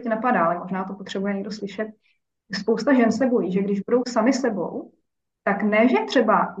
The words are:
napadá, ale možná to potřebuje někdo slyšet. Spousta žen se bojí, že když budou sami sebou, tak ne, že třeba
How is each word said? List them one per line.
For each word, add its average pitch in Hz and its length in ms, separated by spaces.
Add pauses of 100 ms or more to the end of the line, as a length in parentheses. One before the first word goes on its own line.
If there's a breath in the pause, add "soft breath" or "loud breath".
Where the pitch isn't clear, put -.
napadá, 220 360
ale 175 140
možná 185 260
to - 100
potřebuje 202 400
někdo 196 160
slyšet. 208 380 (640)
Spousta 233 420
žen 233 180
se 262 140
bojí, 196 260
že 196 100
když 196 180
budou 240 280
sami 226 240
sebou, 233 600 (520)
tak - 180
ne, 214 260
že 349 80 (100)
třeba 214 540